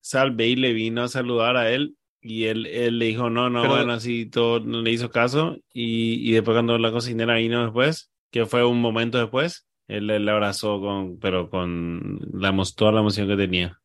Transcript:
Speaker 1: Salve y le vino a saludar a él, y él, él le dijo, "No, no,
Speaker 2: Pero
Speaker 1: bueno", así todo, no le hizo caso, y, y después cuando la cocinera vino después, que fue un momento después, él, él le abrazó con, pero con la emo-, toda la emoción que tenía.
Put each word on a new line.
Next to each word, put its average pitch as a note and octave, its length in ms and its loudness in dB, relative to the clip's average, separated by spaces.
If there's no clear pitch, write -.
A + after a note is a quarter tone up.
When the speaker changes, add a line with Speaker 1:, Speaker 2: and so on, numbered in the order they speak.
Speaker 1:
Salve C3 460 0
y B2 80 4
le B2+ 200 2
vino A2+ 280 -2
a B2 60 -2
saludar A#2+ 480 0
a A#2 160 2
él, C#3+ 240 -2
y A2+ 240 -6
él, A2 220 -2
él A#2 340 0
le A#2 60 2
dijo, A#2 240 0
"No, A#2+ 200 0
no, A#2+ 120 0
Speaker 2:
Pero A#2+ 160 2
Speaker 1:
bueno", A#2+ 160 0
así A#2 320 -4
todo, A#2 340 0
no A2+ 200 -6
le A2+ 120 0
hizo A#2 180 -2
caso, C#3 460 0
y, A2+ 480 -2
y - 40 6
después A2 200 4
cuando A#2 240 2
la A2+ 140 2
cocinera A#2 420 0
vino A#2 300 0
después, B2 480 0
que A#2 160 0
fue A#2+ 180 2
un A#2+ 160 4
momento A#2 380 0
después, B2+ 480 -2
él, G#2 200 -4
él G#2+ 160 2
le G#2 60 0
abrazó G#2 500 0
con, F#2+ 380 -4
pero F#2 320 -2
con F2 680 -4
la F#2+ 160 0
emo-, F#2+ 160 2
toda G#2+ 180 4
la A2 80 4
emoción G#2 280 0
que G2+ 80 0
tenía. F2+ 480 0